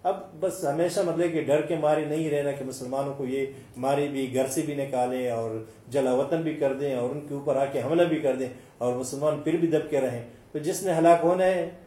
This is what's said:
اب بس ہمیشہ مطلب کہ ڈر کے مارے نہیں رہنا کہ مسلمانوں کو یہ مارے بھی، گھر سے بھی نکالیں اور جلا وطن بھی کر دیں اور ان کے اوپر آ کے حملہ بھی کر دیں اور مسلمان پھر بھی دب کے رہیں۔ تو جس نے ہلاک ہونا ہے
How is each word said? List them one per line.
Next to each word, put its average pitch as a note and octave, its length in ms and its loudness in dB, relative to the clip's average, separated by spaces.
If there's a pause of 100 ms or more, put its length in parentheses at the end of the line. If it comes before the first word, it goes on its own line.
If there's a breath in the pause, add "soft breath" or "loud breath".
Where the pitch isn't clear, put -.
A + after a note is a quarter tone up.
اب - 120 0 (240)
بس F3 240 -2
ہمیشہ E3+ 360 0
مطلب E3+ 340 0
کہ D#3+ 100 0
ڈر D3 180 4
کے E3 140 -2
مارے D3+ 300 2
نہیں D#3 240 -2
رہنا C#3+ 220 0
کہ C#3 140 -6
مسلمانوں C3 480 -4
کو C#3 120 -6
یہ C3+ 200 -2 (320 loud breath)
مارے C#3+ 300 0
بھی، C3+ 260 -4
گھر B2+ 140 2
سے - 140 -2
بھی D3 140 -4
نکالیں B2+ 560 0
اور A2+ 320 -4 (240 loud breath)
جلا B2+ 260 2
وطن C#3+ 280 0
بھی D#3 120 -2
کر C#3 200 0
دیں C3+ 220 -2
اور B2 140 -2
ان C#3+ 180 -6
کے C#3+ 60 -8
اوپر C#3 220 -2
آ C3+ 100 2
کے C3+ 160 -4
حملہ D#3+ 220 2
بھی D#3+ 160 2
کر C3 160 2
دیں C3 120 -4 (300 loud breath)
اور B2 180 0
مسلمان C#3+ 460 -2
پھر D#3+ 160 0
بھی E3 100 2
دب D3+ 220 0
کے C#3 120 2
رہیں۔ A#2+ 220 -2 (280 loud breath)
تو D3+ 80 -6
جس F3+ 240 -4
نے F#3+ 140 0
ہلاک E3+ 260 8
ہونا F#3 220 4
ہے F3+ 240 2 (180)